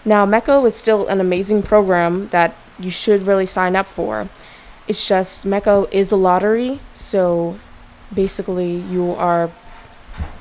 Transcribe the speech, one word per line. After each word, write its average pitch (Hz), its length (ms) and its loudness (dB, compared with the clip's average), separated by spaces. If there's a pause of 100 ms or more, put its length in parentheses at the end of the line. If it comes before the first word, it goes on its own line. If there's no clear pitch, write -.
Now, 208 200 4
meco 233 400 2
is 226 120 2
still 214 320 0
an 196 120 0
amazing 190 420 0
program 190 680 2
that 175 260 2 (240)
you 180 120 -8
should 202 360 0
really 196 200 2
sign 185 300 0
up 190 100 0
for. 180 420 -6 (600)
It's - 180 -2
just 190 380 -2
meco 202 480 2
is 196 180 0
a 214 60 2
lottery, 208 640 2 (140)
so 175 680 -2 (520)
basically 185 640 -4
you 180 360 -4
are, 170 380 0 (920)